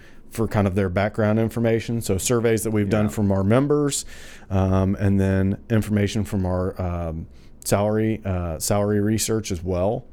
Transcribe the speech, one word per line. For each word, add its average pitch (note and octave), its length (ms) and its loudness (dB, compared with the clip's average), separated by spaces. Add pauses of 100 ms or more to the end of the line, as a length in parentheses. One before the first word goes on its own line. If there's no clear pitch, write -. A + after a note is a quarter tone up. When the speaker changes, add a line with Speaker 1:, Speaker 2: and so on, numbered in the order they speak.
(300)
Speaker 1:
for A2+ 180 -2
kind G2 200 2
of F2+ 80 -2
their F#2+ 140 0
background G#2+ 500 0
information. A2+ 640 0
So G2 160 0
surveys A2+ 460 2
that A2 80 -2
we've G#2 180 2
done G#2+ 160 2
Speaker 2:
Yeah. G#2 60 -2
Speaker 1:
from G2+ 200 0
our F#2+ 120 2
members, C#3+ 640 2 (440)
um, F#2+ 500 2
and G2 200 4
then F#2+ 380 2 (120)
information G#2 540 0
from F#2+ 220 -2
our, F#2 360 -2
um, E2+ 460 -6 (380)
salary, A2 580 0
uh, F2 360 -4
salary G#2 420 0
research G#2+ 500 -2
as E2+ 100 -6
well. F#2 520 -2